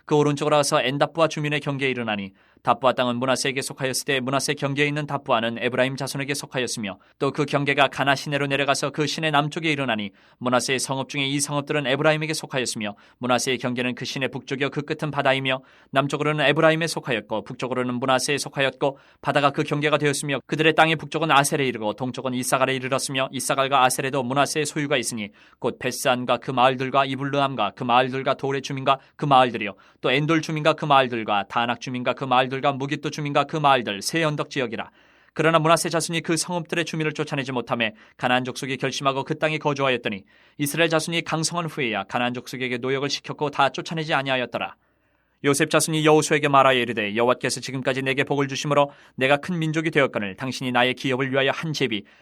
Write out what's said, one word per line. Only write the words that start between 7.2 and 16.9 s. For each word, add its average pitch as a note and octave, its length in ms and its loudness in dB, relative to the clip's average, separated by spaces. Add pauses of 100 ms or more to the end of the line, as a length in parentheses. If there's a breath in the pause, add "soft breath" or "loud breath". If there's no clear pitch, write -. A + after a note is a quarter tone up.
그 D3+ 120 -2
경계가 C#3 440 2
가나 C#3 260 0
시내로 C#3+ 320 -2
내려가서 C#3 440 0
그 D3+ 140 -2
시내 D#3 260 -2
남쪽에 D3+ 380 0
이르나니, A#2+ 420 -2 (280 soft breath)
므낫세의 B2 400 0
성읍 C3+ 300 -4
중에 C#3+ 160 -4
이 C#3 160 -2
성읍들은 D3 440 -2
에브라임에게 D#3 480 0
속하였으며, A#2+ 640 -4 (240 soft breath)
므낫세의 B2 380 0
경계는 B2 380 -4
그 C3 100 -10
시내 C3 240 -4
북쪽이요, C3+ 400 -6
그 D3 120 -4
끝은 D3+ 300 -6
바다이며, C3+ 500 0 (300 soft breath)
남쪽으로는 C#3+ 540 0
에브라임에 D#3+ 420 4
속하였고, A2+ 560 -4